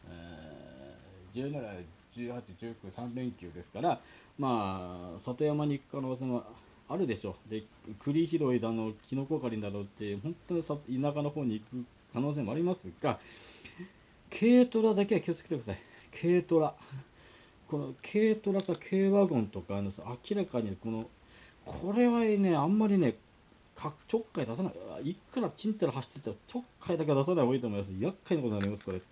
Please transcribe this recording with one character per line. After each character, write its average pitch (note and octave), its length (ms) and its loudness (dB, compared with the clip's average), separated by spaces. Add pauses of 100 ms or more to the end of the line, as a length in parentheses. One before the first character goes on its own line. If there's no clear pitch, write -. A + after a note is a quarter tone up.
え D2+ 840 -16 (380)
ー、 - 20 -14
十 C3+ 140 -4
七、 C#3+ 120 -6 (520)
十 A#2+ 180 -8
八、 A#2+ 120 -8 (160)
十 A2+ 220 -10
九、 F#2+ 100 -14
三 A#2+ 240 -10
連 B2+ 160 -4
休 F2 220 -14
で F2+ 100 -12
す - 80 -20
か G#2+ 100 -8
ら、 - 200 0 (360)
ま F#2+ 800 -2
あ、 - 40 -14
里 C3+ 240 -2
山 D3+ 200 2
に C#3+ 140 0
行 - 20 -12
く - 100 -18
可 C#3 100 -6
能 C3 160 -2
性 C3 80 -6
も B2 180 -2 (460)
あ D3+ 80 -4
る F3+ 100 0
で A2 80 0
し G2 100 -12
ょ F#2 120 -6 (100)
う。 - 20 -18
で、 G#2+ 140 -4 (360)
栗 D#3 280 2
拾 D3 280 2
い A#2 40 4
だ A2+ 120 6
の、 A2 220 0 (140)
キ C3 80 -4
ノ C#3 100 0
コ D3+ 140 0
狩 A#2 160 0
り G#2+ 60 -2
だ G2+ 100 -2
の G2+ 120 -2
っ - 20 -4
て、 G2+ 320 -6
本 D#3 180 -6 (120)
当 F3+ 60 -2
に E3 100 0
さ、 D3+ 120 -2
田 C#3+ 380 -2
舎 D3 80 -2
の C#3+ 80 0
方 D3 160 -4
に A2 80 2
行 G#2+ 100 -6
く B2+ 220 -8 (260)
可 - 80 -2
能 C#3+ 160 0
性 C#3+ 80 -2
も G2+ 80 -2
あ C3 40 -2
り E3 60 0
ま F3+ 140 2
す - 160 -12 (100)
が、 B2 180 0 (1080)
軽 B3 380 8
ト A3+ 140 0
ラ A3 120 6
だ G3+ 120 4
け G#3+ 100 2
は D#3+ 60 4
気 F3 100 -2
を D#3 40 0
つ - 80 -18
け - 60 -20
て E3 60 0
く B2+ 100 -4
だ G2+ 80 -6
さ F2+ 60 -8
い。 - 20 -20 (400)
軽 F3 220 4
ト E3 160 4
ラ。 D3+ 160 2 (960)
こ D3 80 -2
の C3+ 260 -6
軽 G#3+ 320 4
ト G#3 160 -2
ラ F#3+ 100 2
か F3 140 -2
軽 G3 380 2
ワ G3+ 120 6
ゴ D#3+ 120 0
ン G#2+ 100 2
と G2 140 -10
か、 G2 160 -4
あ G2+ 40 -2
の、 G2 100 -4 (380)
明 G#3 80 0
ら F#3+ 80 0
か B2 140 -4
に G2+ 160 -4
こ A2+ 160 -8
の、 A2+ 180 -6 (560)
こ - 280 -6
れ A#3+ 140 4
は A#3 120 4
ね、 G3+ 360 4
あ C#3+ 100 4
ん G3+ 120 4
ま G#3+ 100 6
り G3+ 100 6
ね、 C#3+ 180 4 (600)
か-、 - 180 -8 (140)
ち - 80 0
ょ A#3 40 4
っ A3+ 120 -2
か F3 100 -2
い - 40 0
出 G3+ 100 -4
さ F#3 80 -4
な F3+ 80 -2 (300)
い。 C#3+ 80 -4
い F#3+ 60 -4
く - 260 -6
ら F3 140 0
チ - 120 -6
ン G#3+ 80 0
タ F3 120 0
ラ C3 40 0
走 C3 160 -6
っ - 20 -20
て - 100 -14
て A2+ 100 -6
も、 G2+ 60 -6 (120)
ち - 100 -16
ょ - 20 -2
っ B3 40 -10 (160)
か - 140 -2
い D#3+ 40 0
だ D#3 80 0
け D3+ 60 2
は C#3 120 6
出 F3 80 2
さ F3+ 40 4
な D#3 60 4
い B2 40 6
方 A#2+ 40 4
が C3+ 60 4
い - 20 0
い B2 40 0
と A#2+ 60 -4
思 G#2 100 -2
い G2+ 40 0
ま G2 60 -6
す。 F#2+ 120 -10
厄 F3 240 -2
介 F3 140 0
な C3+ 60 0
こ A#2+ 60 0
と G#2+ 60 0
に G2+ 40 0
な G2 60 0
り G2+ 60 0
ま G#2 60 -6
す、 - 80 -16
こ F#2+ 60 -6
れ。 F#2 100 -6 (100)